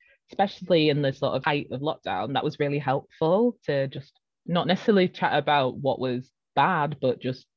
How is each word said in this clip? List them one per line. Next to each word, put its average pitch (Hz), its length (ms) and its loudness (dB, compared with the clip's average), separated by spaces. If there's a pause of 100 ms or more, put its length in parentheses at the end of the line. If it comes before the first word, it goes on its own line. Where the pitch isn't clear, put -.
(320)
especially 180 580 2
in 147 120 2
the 135 120 0
sort - 220 -2
of 135 80 -2
height 147 280 0
of 127 100 -8
lockdown, 110 520 -4
that 127 100 0
was 156 160 -4
really 143 200 0
helpful 160 840 0
to 139 240 -2
just - 280 -16 (300)
not 170 180 -2
necessarily 185 420 2
chat 165 300 -2
about 143 400 2
what 135 220 -2
was 127 320 -4 (240)
bad, 151 460 2
but 127 180 0
just 127 260 -8 (100)